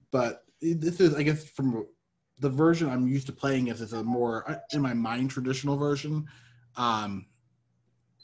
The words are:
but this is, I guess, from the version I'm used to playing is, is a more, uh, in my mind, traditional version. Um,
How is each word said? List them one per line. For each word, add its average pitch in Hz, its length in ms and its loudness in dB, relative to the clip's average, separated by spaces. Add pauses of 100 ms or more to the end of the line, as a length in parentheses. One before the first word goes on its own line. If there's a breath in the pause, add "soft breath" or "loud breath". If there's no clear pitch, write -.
(120)
but 123 340 0 (160)
this 165 380 0
is, 160 160 6
I 147 80 0
guess, 151 220 2
from 117 400 -2 (540)
the 139 100 0
version 160 400 4
I'm 127 180 0
used 135 200 0
to 135 60 -10
playing 131 340 0
is, 113 140 -4
is 110 120 -8
a 113 100 -4
more, 117 460 0
uh, 156 80 -6 (160)
in 147 80 0
my 127 120 0
mind, 117 380 -2
traditional 131 460 -2
version. 147 480 -2 (520 loud breath)
Um, 107 480 -2 (1000)